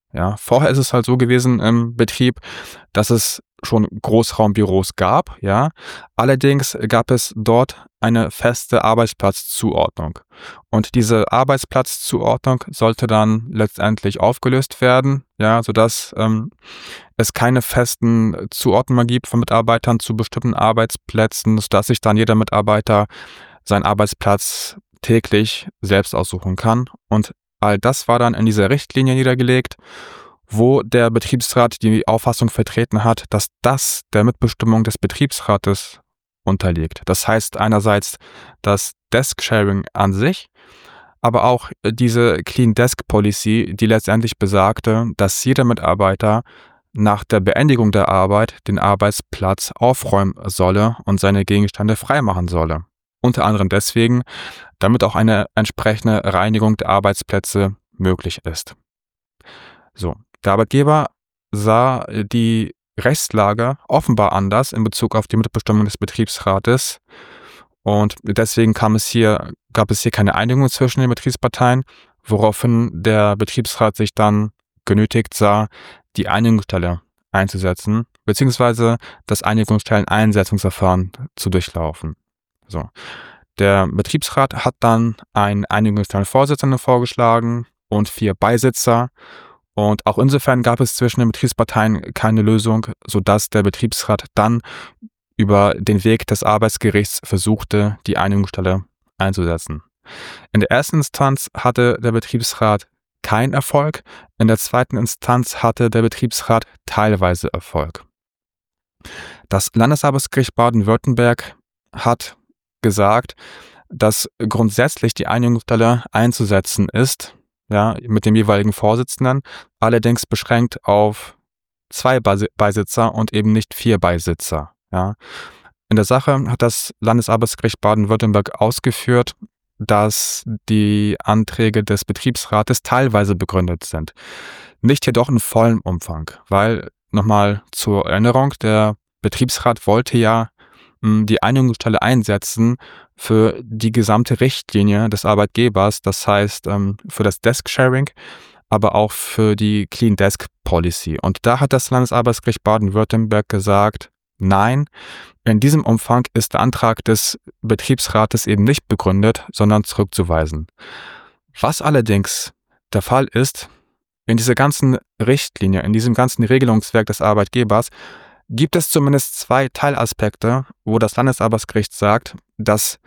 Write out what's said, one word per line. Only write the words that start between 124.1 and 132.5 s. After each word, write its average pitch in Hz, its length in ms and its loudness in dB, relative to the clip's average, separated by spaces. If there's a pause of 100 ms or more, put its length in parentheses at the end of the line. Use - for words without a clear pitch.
ja. 92 260 -4 (720)
In 107 60 2
der 104 100 2
Sache 135 420 0
hat 117 140 -2
das - 380 -2
Landesarbeitsgericht 113 800 0
Baden-Württemberg 107 760 0
ausgeführt, 120 760 0 (460)
dass 107 640 0 (260)
die 104 520 2
Anträge 107 600 0
des 101 220 -2
Betriebsrates - 760 -2